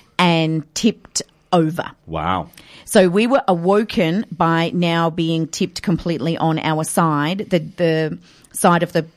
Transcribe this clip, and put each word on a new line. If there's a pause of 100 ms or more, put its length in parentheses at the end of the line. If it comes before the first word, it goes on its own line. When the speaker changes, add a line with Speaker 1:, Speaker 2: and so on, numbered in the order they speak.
(200)
Speaker 1:
and (120)
tipped (280)
over. (160)
Speaker 2:
Wow. (360)
Speaker 1:
So
we
were
awoken
by
now
being
tipped
completely
on
our
side.
The,
the (320)
side
of
the